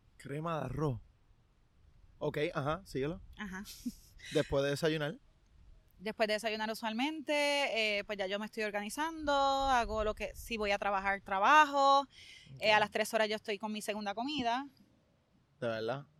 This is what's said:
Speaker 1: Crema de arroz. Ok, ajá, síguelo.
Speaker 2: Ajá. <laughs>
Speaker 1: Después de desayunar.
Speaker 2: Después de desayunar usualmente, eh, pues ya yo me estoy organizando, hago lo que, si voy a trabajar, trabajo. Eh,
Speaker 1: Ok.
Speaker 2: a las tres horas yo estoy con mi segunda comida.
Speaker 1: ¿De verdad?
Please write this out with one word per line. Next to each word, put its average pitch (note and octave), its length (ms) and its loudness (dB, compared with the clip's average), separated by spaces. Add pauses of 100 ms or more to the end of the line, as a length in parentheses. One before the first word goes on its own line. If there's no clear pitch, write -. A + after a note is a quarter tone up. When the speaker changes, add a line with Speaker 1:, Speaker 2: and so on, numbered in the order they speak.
(160)
Speaker 1:
Crema D#3 420 -6
de - 80 -6
arroz. C#3+ 340 -2 (1160)
Ok, C#3+ 200 -4 (160)
ajá, D#3 320 -2
síguelo. D3+ 340 -4 (160)
Speaker 2:
Ajá. G3 280 -10
<laughs> - 680 -14
Speaker 1:
Después C#3+ 320 0
de C#3+ 60 0
desayunar. D#3 440 -2 (840)
Speaker 2:
Después G#3+ 300 -2
de G#3+ 60 2
desayunar G#3+ 360 -4
usualmente, B3+ 1300 0
eh, G3+ 60 -2
pues G#3 140 -6
ya G3 80 -2
yo G3+ 120 -2
me G#3+ 80 -6
estoy A3 180 -6
organizando, C#4+ 680 -4
hago C4+ 720 2
lo G#3+ 100 0
que, G#3 200 -6
si - 220 -6
voy G#3 140 0
a G3+ 80 2
trabajar, G3 440 0
trabajo. C#4 840 6 (540)
Eh, G#3+ 100 2
Speaker 1:
Ok. G#3+ 60 8
Speaker 2:
a G#3+ 40 6
las G#3 100 2
tres G#3+ 240 -2
horas G#3+ 140 4
yo G#3+ 80 -2
estoy G#3+ 220 -6
con G#3+ 140 -6
mi G#3+ 100 -6
segunda G#3 320 -6
comida. B3+ 520 -2 (960)
Speaker 1:
¿De B2 80 -4
verdad? A2+ 360 -4 (160)